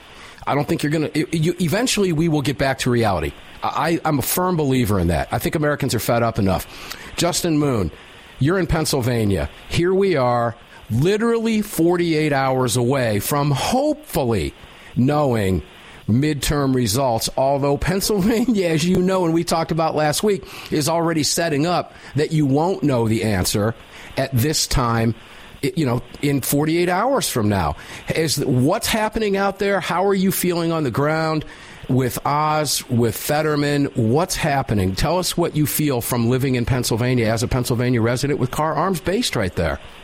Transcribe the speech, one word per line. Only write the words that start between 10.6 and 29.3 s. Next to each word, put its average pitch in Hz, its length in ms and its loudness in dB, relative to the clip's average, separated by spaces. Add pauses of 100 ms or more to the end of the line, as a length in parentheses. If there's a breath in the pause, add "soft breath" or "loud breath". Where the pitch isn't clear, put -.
literally 220 720 2
forty-eight 165 720 2
hours 131 460 2
away 120 420 2
from 143 300 0
hopefully 139 1040 0 (420 loud breath)
knowing 120 640 2 (460 loud breath)
midterm 139 640 2
results, 120 640 0
although 139 400 2
Pennsylvania, 202 920 0
<laughs> - 20 0
as 160 120 0
you 180 140 2
know, 185 300 2
and 165 80 2
we 170 100 2
talked 165 280 -2
about 160 220 0
last 151 280 0
week, 208 200 2 (300 loud breath)
is 143 160 0
already 165 340 0
setting 156 440 0
up 170 260 -2 (240 loud breath)
that 151 160 0
you 151 140 2
won't 156 360 0
know 123 260 2
the 107 160 0
answer 107 500 0 (420 loud breath)
at 135 160 -2
this 135 340 0
time, 117 480 2 (480 loud breath)
you 143 220 -2
know, 123 180 0 (200)
in 143 180 0
forty-eight 156 480 0
hours 208 400 0
from 104 220 0
now. 87 260 0 (320 loud breath)
Is, 156 340 0
what's 147 440 2
happening 214 500 0